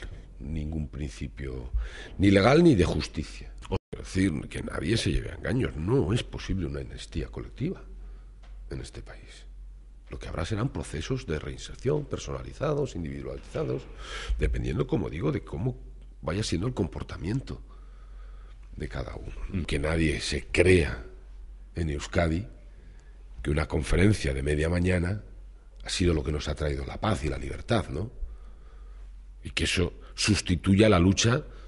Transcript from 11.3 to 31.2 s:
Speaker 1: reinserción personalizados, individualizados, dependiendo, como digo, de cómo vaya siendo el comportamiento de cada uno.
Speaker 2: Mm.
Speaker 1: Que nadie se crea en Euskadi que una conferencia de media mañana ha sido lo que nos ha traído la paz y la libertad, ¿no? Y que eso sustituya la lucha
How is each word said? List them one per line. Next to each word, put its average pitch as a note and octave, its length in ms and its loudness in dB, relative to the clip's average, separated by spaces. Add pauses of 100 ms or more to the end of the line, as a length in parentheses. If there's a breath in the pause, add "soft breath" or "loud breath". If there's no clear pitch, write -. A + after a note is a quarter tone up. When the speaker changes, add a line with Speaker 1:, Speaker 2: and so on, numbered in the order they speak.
Speaker 1:
reinserción C#2+ 680 -4
personalizados, F2+ 920 -4
individualizados, D#2+ 880 -6 (560 loud breath)
dependiendo, B1+ 480 2
como F2+ 240 0
digo, G2+ 220 -2
de B2 100 -2
cómo A2+ 340 -4 (460)
vaya F#2 220 0
siendo F2+ 240 0
el B2+ 60 -4
comportamiento E2 840 -4 (1160 soft breath)
de D2+ 120 -6
cada B1+ 280 -6
uno. - 180 -10 (140)
Speaker 2:
Mm. F#2+ 140 -2
Speaker 1:
Que D2 160 0
nadie D#2 420 4
se - 260 -2
crea F2 580 6 (680)
en E2 160 0
Euskadi E2 560 2 (960 soft breath)
que - 80 0
una D2+ 160 2
conferencia D#2+ 680 4
de C2+ 80 -2
media D2 260 2
mañana F2+ 540 2 (600)
ha - 60 -12
sido F2 240 4
lo D2+ 100 2
que D2+ 100 0
nos D2 160 -2
ha D2 60 0
traído C#2+ 300 -2
la - 160 -8
paz G2 240 0
y D2+ 40 0
la C2+ 100 -2
libertad, C#2 500 -2
¿no? F#2+ 240 -4 (1300 soft breath)
Y - 80 -10
que - 140 0
eso E2+ 300 2 (200 loud breath)
sustituya G2 760 6
la G2 100 10
lucha F#2 460 6 (240 soft breath)